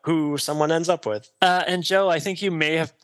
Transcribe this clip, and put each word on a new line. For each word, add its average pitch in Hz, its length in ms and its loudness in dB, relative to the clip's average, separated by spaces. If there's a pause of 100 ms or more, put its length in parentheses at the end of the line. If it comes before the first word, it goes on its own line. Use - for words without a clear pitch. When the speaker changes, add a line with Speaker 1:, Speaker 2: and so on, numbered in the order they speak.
Speaker 1:
who 151 340 0
someone 151 340 0
ends 165 180 0
up 170 160 0
with. 104 240 -6 (120)
Speaker 2:
Uh, 180 260 2
and 180 160 -2
Joe, 190 260 2
I 165 100 2
think 180 220 -6
you 196 100 -2
may 156 240 0
have 160 180 -2 (100)